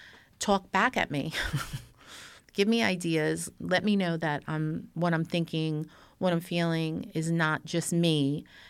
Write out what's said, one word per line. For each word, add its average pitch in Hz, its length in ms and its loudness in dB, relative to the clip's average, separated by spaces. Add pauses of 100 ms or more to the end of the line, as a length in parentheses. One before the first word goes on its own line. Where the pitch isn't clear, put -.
(400)
talk 190 320 0
back 220 240 2
at - 140 2
me." 151 280 -4
<laughs> - 1160 -8
Give 202 160 2
me 233 140 4
ideas. 165 640 0 (100)
Let 170 240 0
me 208 140 2
know 175 180 2
that 160 320 -2
I'm, 156 460 -4
what 170 200 0
I'm 160 120 0
thinking 160 600 -2 (300)
what 185 160 2
I'm 170 60 2
feeling 165 720 -2
is 160 180 -2
not 160 340 0
just - 280 -2
me, 156 520 2 (240)